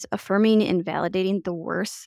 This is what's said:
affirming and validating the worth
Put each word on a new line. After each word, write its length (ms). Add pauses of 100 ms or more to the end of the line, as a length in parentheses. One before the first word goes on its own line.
(140)
affirming 500
and 220
validating 580
the 100
worth 540